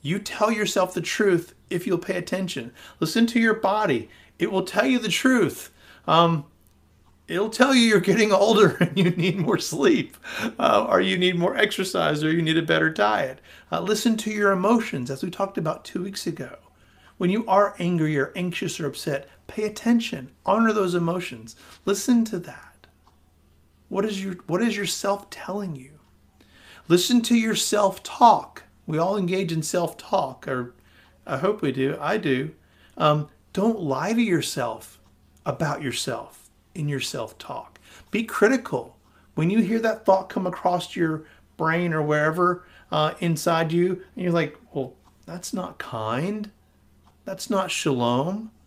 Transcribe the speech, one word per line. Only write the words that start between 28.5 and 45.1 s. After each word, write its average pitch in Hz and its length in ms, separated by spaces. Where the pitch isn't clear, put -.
We 156 120
all 185 180
engage 185 360
in 160 100
self-talk, 165 840
or 127 260
I 135 120
hope 202 240
we 139 100
do. 135 280
I 165 160
do. 143 380
Um, 151 320
don't 214 280
lie 151 320
to 233 100
yourself 131 760
about 151 360
yourself - 680
in 151 140
your 139 120
self-talk. - 800
Be 220 140
critical. 220 720
When 160 160
you 220 100
hear 220 200
that 220 240
thought 190 240
come 190 180
across 175 500
your 160 280
brain 165 360
or 156 100
wherever, 160 600
uh, 151 300
inside 165 520
you, 175 300
and 180 100
you're 175 80
like, 160 260
"Well, 131 220